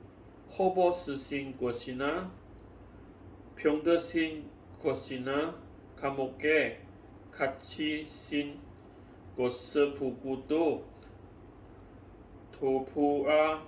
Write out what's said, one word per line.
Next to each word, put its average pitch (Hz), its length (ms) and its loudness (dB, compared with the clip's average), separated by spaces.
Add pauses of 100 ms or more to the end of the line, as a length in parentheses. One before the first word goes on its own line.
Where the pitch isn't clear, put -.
(580)
헐벗으신 143 960 2
것이나 135 760 -2 (1300)
병드신 156 920 2 (320)
것이나 139 760 -2 (380)
감옥에 139 840 2 (480)
갇히신 151 1400 -4 (680)
것을 139 580 2
보고도 135 880 0 (1700)
돌보아 147 1160 4